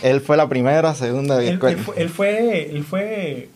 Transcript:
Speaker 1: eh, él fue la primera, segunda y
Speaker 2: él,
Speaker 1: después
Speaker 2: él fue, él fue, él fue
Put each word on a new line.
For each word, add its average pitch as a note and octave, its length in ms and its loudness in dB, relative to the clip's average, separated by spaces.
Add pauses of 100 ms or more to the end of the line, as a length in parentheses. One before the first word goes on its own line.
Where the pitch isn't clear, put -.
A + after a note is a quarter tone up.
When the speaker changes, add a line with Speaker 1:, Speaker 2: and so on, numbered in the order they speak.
Speaker 1:
eh, C3 80 4
él C3+ 100 2
fue D3 160 2
la D3+ 120 4
primera, D3 460 2
segunda C3 480 -2
y A#2+ 40 0
Speaker 2:
él, - 140 0
Speaker 1:
después C3 160 2
Speaker 2:
él - 80 -6
fue, - 180 -8
él E3+ 60 -2
fue, G3+ 640 0
él D3 140 -6
fue F#3 720 -6